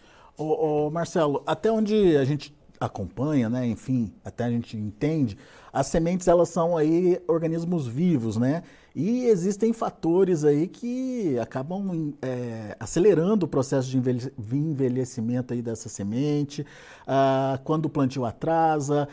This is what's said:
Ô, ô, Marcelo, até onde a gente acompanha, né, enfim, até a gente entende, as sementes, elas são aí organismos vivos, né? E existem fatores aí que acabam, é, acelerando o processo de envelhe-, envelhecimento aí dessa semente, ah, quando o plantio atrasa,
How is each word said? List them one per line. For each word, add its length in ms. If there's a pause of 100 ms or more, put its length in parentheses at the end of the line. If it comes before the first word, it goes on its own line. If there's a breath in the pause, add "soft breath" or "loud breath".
(380 soft breath)
Ô, 480
ô, 40
Marcelo, 540
até 260
onde 460
a 80
gente 320 (240)
acompanha, 680
né, 160
enfim, 440 (140)
até 200
a 60
gente 240
entende, 600 (340 loud breath)
as 180
sementes, 400
elas 200
são 300
aí 500
organismos 580
vivos, 520
né? 240 (340 loud breath)
E 300
existem 480
fatores 680
aí 240
que 720
acabam, 840
é, 580
acelerando 640
o 40
processo 420
de 80
envelhe-, 340 (180)
envelhecimento 1040
aí 80
dessa 300
semente, 720 (420 loud breath)
ah, 560
quando 220
o 60
plantio 340
atrasa, 880